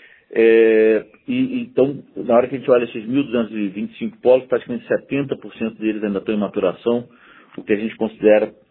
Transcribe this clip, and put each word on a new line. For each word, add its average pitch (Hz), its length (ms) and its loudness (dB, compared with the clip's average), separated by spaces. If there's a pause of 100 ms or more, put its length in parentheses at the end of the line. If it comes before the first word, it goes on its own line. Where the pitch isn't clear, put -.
(320)
É, 110 760 4 (220)
e, 127 340 -4
então, 131 420 -2 (120)
na 117 200 0
hora 127 120 4
que 139 80 -8
a - 20 -6
gente 123 120 -8
olha 123 140 4
esses 110 220 -10
mil 135 180 -2
duzentos 113 320 -4
e 104 140 -4
vinte 107 240 -10
e - 40 -20
cinco 113 240 -8
polos, 127 260 4
praticamente 120 400 -6
setenta 139 500 -4
por 104 180 -18
cento 110 240 -8
deles 107 240 -2
ainda 101 160 -2
estão 110 160 -4
em 104 40 -2
maturação, 101 680 -2 (500)
o - 60 -16
que 107 100 0
a 101 40 0
gente 110 180 -6
considera 107 560 2 (180)